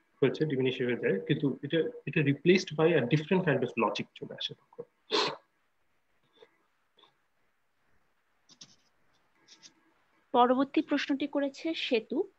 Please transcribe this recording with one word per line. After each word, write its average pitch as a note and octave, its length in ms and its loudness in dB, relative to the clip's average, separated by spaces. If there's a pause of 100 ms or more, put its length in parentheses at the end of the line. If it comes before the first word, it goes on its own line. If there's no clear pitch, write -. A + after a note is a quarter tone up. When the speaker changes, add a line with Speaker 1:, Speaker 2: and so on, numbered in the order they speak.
(220)
Speaker 1:
হয়েছে, C#3 240 2
diminish C3 360 0
হয়ে A#2+ 160 0
যায়, C#3 220 0
কিন্তু C#3+ 440 0
এটা, C#3+ 140 -2 (280)
এটা D#3 160 -2
replaced D3+ 540 2
by D#3 120 4
a D#3+ 140 4
different D3+ 420 0
kind C3+ 180 2
of A2+ 260 -2
logic - 180 -4 (100)
চলে - 180 -14
আসে - 200 -10
তখন। - 300 -20 (4000)
Speaker 2:
পরবর্তী B3+ 500 2
প্রশ্নটি C#4+ 460 -2
করেছে C#4+ 460 -4
সেতু। B3 640 -2